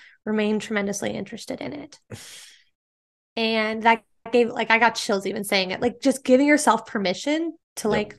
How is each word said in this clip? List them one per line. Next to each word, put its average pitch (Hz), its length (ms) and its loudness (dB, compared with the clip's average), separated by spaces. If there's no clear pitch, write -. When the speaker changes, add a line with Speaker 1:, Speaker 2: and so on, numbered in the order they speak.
Speaker 1:
remain 214 340 0
tremendously 202 520 -4
interested 214 500 -10
in - 120 -10
it." - 260 -16
Speaker 2:
<laughs> - 100 -16
Speaker 1:
And 220 480 -2
that 226 200 4
gave, 240 180 4
like, 226 200 -4
I 226 100 6
got 233 160 4
chills 214 300 -2
even 202 180 -6
saying 190 280 0
it, 185 100 -6
like, 240 200 -2
just 262 220 0
giving 262 240 6
yourself 277 380 4
permission 285 720 -2
to, - 100 -4
Speaker 2:
Yep. 208 40 2
Speaker 1:
like, 214 280 -2